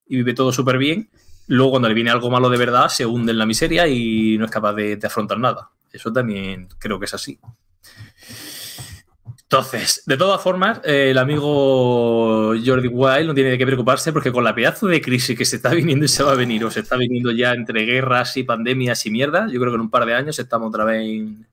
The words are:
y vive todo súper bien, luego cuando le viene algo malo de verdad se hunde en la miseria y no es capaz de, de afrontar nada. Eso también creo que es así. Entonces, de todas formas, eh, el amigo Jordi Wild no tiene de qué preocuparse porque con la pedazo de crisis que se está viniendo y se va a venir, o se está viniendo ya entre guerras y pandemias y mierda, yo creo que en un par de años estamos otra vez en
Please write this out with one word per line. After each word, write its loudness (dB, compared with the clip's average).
y -4
vive 0
todo 2
súper 0
bien, -2
luego 4
cuando 2
le 0
viene 0
algo 0
malo 2
de 2
verdad 2
se -2
hunde 0
en 0
la 0
miseria 2
y 2
no -2
es -8
capaz -2
de, -4
de -6
afrontar -4
nada. -2
Eso -8
también -4
creo -6
que -8
es -8
así. -12
Entonces, -2
de 2
todas 2
formas, 0
eh, 4
el 4
amigo 2
Jordi 2
Wild 2
no -2
tiene 2
de 2
qué 0
preocuparse 2
porque 0
con 0
la 2
pedazo 0
de 2
crisis 0
que -2
se 0
está -2
viniendo 2
y 2
se 0
va 4
a 4
venir, 0
o -4
se -4
está -4
viniendo -2
ya 0
entre -2
guerras 0
y -2
pandemias -2
y -4
mierda, 0
yo -4
creo 0
que -2
en -2
un -4
par 2
de 0
años -2
estamos -4
otra -2
vez 0
en -8